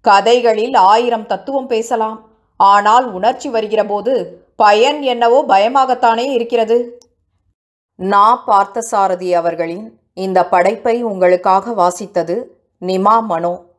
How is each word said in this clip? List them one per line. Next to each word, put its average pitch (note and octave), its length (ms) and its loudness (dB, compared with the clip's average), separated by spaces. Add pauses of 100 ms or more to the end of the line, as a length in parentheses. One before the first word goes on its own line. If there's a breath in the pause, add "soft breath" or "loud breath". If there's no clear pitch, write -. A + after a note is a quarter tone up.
கதைகளில் A3+ 720 2
ஆயிரம் A3 520 2
தத்துவம் B3+ 420 -6
பேசலாம், A3 640 -6 (280)
ஆனால் G#3 560 4
உணர்ச்சி A#3 360 -4
வருகிற G#3+ 360 -2
போது G3+ 600 -6 (100)
பயன் A#3 460 2
என்னவோ A#3+ 420 2
பயமாகத்தானே A#3+ 880 0
இருக்கிறது. A#3 680 -2 (960)
நா G3+ 520 2
பார்த்தசாரதி G3 840 -2
அவர்களின் E3+ 680 -4 (140)
இந்த F#3 340 0
படைப்பை A3+ 560 0
உங்களுக்காக F#3+ 680 0
வாசித்தது F3+ 720 -4 (380)
நிமா G3 420 0
மனோ. F3 380 -6 (180)